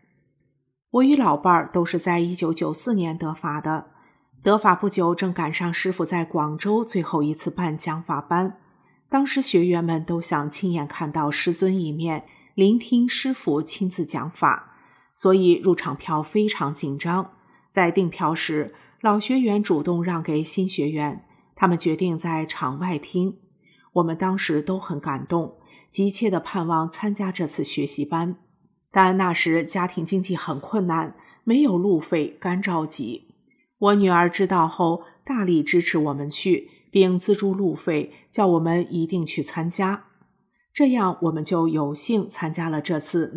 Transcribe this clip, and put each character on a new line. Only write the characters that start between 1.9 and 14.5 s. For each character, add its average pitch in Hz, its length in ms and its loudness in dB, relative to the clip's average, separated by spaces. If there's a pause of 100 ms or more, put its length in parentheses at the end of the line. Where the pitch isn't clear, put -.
在 170 220 0
一 175 120 0
九 165 200 -2
九 156 200 -4
四 240 200 -2
年 165 240 0
得 160 160 -6
法 151 260 -6
的， - 280 -4 (540)
得 208 160 6
法 214 160 6
不 190 140 0
久 175 260 2
正 180 200 -2
赶 160 200 -4
上 175 200 -4
师 185 180 -2
父 175 140 -4
在 170 180 -2
广 151 340 -2
州 214 280 0
最 185 180 -2
后 151 180 0
一 151 120 0
次 151 180 -6
办 160 260 -4
讲 165 240 -6
法 143 200 -4
班， 180 400 -2 (480)
当 269 180 2
时 269 140 0
学 175 240 4
员 175 180 2
们 165 220 -2
都 170 160 -2
想 151 280 -2
亲 180 220 -2
眼 151 160 -2
看 151 240 -8
到 165 180 0
师 - 220 -2
尊 185 260 0
一 160 140 -2
面， 160 320 -4 (320)
聆 208 240 6
听 240 300 2
师 262 240 -4
父 156 280 0
亲 185 280 -4
自 175 160 -4
讲 143 260 -6
法， - 460 -2 (360)